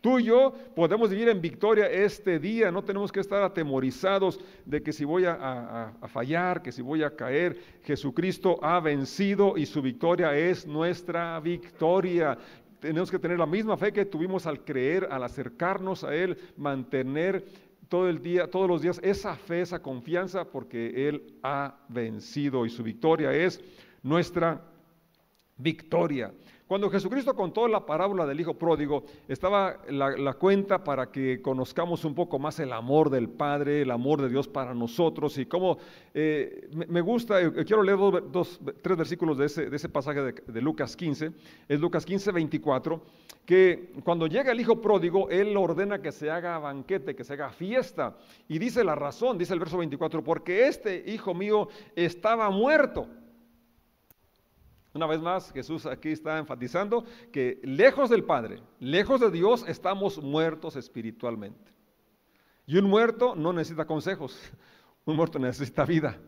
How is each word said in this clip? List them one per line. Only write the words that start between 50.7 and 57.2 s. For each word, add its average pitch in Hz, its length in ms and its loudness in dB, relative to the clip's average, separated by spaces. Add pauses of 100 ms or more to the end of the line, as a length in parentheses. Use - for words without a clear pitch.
hijo 190 220 -4
mío 208 340 2 (260)
estaba 208 540 0
muerto". 240 600 2 (1900)
Una 160 120 -2
vez 156 160 0
más, 180 300 -4
Jesús 139 340 -8
aquí 135 240 -6
está 156 280 -4
enfatizando 160 680 -4 (260)